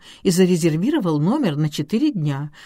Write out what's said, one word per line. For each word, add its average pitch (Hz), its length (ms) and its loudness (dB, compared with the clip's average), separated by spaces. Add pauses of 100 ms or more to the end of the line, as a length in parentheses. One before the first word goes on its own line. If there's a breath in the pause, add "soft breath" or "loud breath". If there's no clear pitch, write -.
(220 loud breath)
и - 80 0
зарезервировал 175 920 2
номер 196 360 0
на 151 160 0
четыре 233 400 -2
дня. 147 400 -4 (140 loud breath)